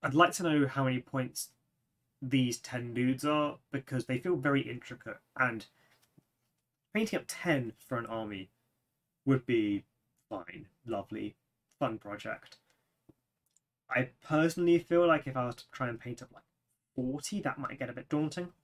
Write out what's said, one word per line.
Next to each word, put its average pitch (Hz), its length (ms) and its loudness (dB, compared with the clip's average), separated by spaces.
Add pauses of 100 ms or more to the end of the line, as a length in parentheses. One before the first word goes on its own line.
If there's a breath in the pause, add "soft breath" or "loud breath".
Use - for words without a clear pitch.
I'd 139 120 -2
like 170 180 8
to - 100 -4
know 151 240 4
how 135 180 -2
many 127 160 0
points - 500 -6 (680)
these 127 380 2
ten 120 360 -8
dudes 127 300 2
are, 147 320 2 (140)
because 127 360 -4
they 127 120 -2
feel 180 180 0
very 139 260 2
intricate, 117 560 -12 (200)
and 117 280 0 (1300 soft breath)
painting 220 260 0
up - 80 -6
ten 131 520 -2
for - 180 -6
an 117 100 -4
army 104 440 -6 (760)
would 135 220 2
be 104 380 2 (440)
fine, 87 380 -12 (200)
lovely, 107 500 -6 (420)
fun 117 200 -2
project. 104 600 -10 (1300)
I - 180 0 (140)
personally 165 560 4
feel 170 280 4
like 156 200 4
if 131 100 -4
I 123 100 0
was 120 100 -6
to - 140 -20
try 127 180 -4
and 117 120 -6
paint 123 220 -10
up, 127 100 -18
like, - 100 -20 (540)
forty, 135 460 -2
that - 160 -2
might 139 200 -8
get 123 120 -6
a 120 40 -10
bit 127 140 -12
daunting. 151 400 -2 (160)